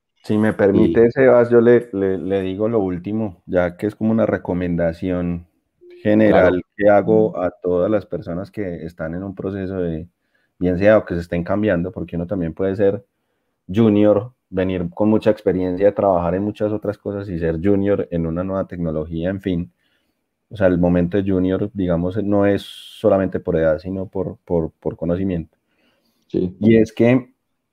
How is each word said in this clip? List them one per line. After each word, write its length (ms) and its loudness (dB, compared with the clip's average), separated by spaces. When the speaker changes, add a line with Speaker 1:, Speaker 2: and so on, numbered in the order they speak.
Speaker 1:
Si 140 -2
me 140 2
permite, 560 4
Speaker 2:
Y 20 -6
Speaker 1:
Sebas, 400 4
yo 100 6
le, 320 4
le, 240 -2
le 260 -2
digo 260 -4
lo 100 0
último, 680 -4
ya 320 -2
que 120 -4
es 80 -10
como 160 0
una 120 2
recomendación 1200 -4
general 520 4
Speaker 2:
Claro. 140 -4
Speaker 1:
que 120 2
hago 540 2
a 80 -2
todas 400 -2
las 160 -2
personas 460 -10
que 340 -10
están 300 -10
en 80 -10
un 100 -10
proceso 440 -8
de, 280 -6
bien 180 0
sea 200 6
o 60 -6
que 100 -6
se 60 -4
estén 220 -6
cambiando, 480 -2
porque 240 -10
uno 140 -6
también 260 -6
puede 220 -2
ser 280 0
junior, 680 4
venir 460 -4
con 140 0
mucha 220 2
experiencia, 640 0
trabajar 440 2
en 80 -4
muchas 260 -4
otras 280 -6
cosas 300 -10
y 120 -6
ser 200 -2
junior 520 2
en 140 -2
una 180 -4
nueva 240 -4
tecnología, 600 -6
en 120 -4
fin. 320 -4
O 60 -16
sea, 120 4
el 100 2
momento 380 2
de 120 -2
junior, 440 0
digamos, 500 -2
no 240 2
es 160 0
solamente 800 -2
por 160 -2
edad, 240 0
sino 260 -8
por, 380 -8
por, 340 -2
por 180 -8
conocimiento. 600 -4
Speaker 2:
Sí. 320 -4
Speaker 1:
Y 160 6
es 160 2
que 400 0